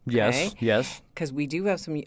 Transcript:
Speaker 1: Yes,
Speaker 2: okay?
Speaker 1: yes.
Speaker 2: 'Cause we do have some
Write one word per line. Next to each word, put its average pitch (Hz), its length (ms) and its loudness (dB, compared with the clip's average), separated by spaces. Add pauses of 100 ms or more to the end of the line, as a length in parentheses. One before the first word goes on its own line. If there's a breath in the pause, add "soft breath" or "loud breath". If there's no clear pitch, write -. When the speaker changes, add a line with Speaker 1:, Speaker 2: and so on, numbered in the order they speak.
Speaker 1:
Yes, 123 420 2
Speaker 2:
okay? 202 120 -10
Speaker 1:
yes. 117 400 2 (140)
Speaker 2:
'Cause 147 180 -6
we 143 140 -4
do 160 180 -4
have 190 160 0
some 151 260 -6